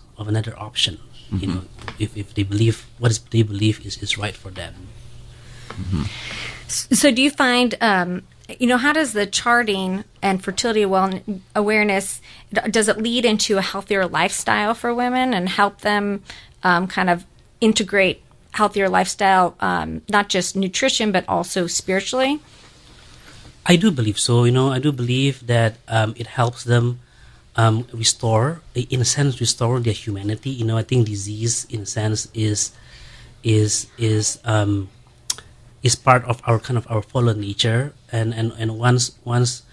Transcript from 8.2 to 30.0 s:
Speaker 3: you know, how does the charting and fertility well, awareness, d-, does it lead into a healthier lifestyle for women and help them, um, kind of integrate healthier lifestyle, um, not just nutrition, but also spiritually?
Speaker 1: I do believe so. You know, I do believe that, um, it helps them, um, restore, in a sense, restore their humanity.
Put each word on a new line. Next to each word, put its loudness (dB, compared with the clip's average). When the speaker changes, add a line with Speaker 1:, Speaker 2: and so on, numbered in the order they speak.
Speaker 3:
you 0
know, 2
how 2
does 0
the 0
charting 0
and 0
fertility 0
well, 2
awareness, 0
d-, 0
does 2
it 2
lead 0
into 2
a 0
healthier -2
lifestyle 0
for -2
women 0
and 0
help 0
them, 0
um, 2
kind 0
of 0
integrate 2
healthier 2
lifestyle, 2
um, -4
not 2
just -2
nutrition, 0
but 0
also -2
spiritually? -2
Speaker 1:
I 6
do 4
believe 0
so. 4
You 6
know, 4
I -2
do 0
believe -2
that, 2
um, 0
it -10
helps -2
them, 2
um, 2
restore, 0
in -2
a 2
sense, 0
restore 0
their 0
humanity. -6